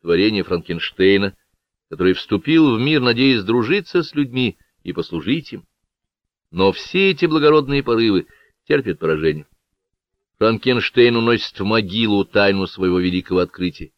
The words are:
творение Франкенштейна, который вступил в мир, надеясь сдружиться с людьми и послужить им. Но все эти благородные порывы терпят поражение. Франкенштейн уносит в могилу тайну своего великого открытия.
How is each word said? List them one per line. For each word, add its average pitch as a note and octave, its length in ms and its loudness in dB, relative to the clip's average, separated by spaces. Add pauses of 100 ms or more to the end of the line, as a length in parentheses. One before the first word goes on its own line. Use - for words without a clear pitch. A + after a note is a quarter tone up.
творение F#2 420 0
Франкенштейна, F#2+ 920 0 (540)
который F2+ 240 0
вступил C#3 600 0
в A2 40 -2
мир, C#3+ 220 0
надеясь B2 400 2
сдружиться B2 600 -2
с - 100 -12
людьми B2+ 440 -4 (260)
и E2+ 100 -10
послужить E2+ 600 -6
им. - 120 -16 (880)
Но F#2+ 200 2
все F#3+ 400 -2
эти F3 140 -2
благородные D3 560 2
порывы A2+ 460 0 (400)
терпят A#2 320 -2
поражение. D#2 480 -2 (880)
Франкенштейн A#2 800 2
уносит A#2 440 -2
в G2 40 -4
могилу G#2 640 0
тайну G2+ 420 2
своего F2+ 320 0
великого F2+ 400 -2
открытия. F2+ 580 -6